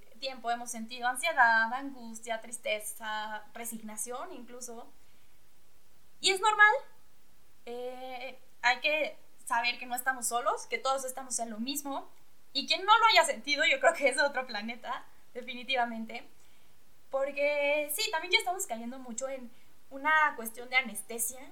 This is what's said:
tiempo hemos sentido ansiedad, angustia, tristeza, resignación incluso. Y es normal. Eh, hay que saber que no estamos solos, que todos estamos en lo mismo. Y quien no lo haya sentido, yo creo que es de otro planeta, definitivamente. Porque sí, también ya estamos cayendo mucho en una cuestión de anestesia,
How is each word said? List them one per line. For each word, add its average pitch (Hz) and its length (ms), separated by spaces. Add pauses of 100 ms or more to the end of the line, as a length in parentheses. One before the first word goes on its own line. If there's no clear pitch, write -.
(200)
tiempo 240 320
hemos 240 180
sentido 240 380
ansiedad, 247 640
angustia, 233 680
tristeza, 214 1000 (100)
resignación 233 800
incluso. 240 580 (1300)
Y 349 100
es 381 100
normal. 427 340 (880)
Eh, 254 760 (220)
hay 247 200
que 302 360 (280)
saber 240 340
que 254 60
no 247 100
estamos 254 320
solos, 294 400
que 240 100
todos 262 280
estamos 254 340
en 233 100
lo 214 100
mismo. 285 500 (420)
Y 269 160
quien 339 180
no 427 120
lo 453 100
haya 370 180
sentido, 285 400
yo 285 140
creo 254 140
que 269 160
es 262 60
de 302 80
otro 247 220
planeta, 233 600 (280)
definitivamente. 240 960 (840)
Porque 285 840
sí, 440 160
también 349 220
ya - 60
estamos 370 260
cayendo 233 340
mucho 254 300
en 262 200 (400)
una 277 220 (240)
cuestión 240 340
de 247 60
anestesia, 233 640 (120)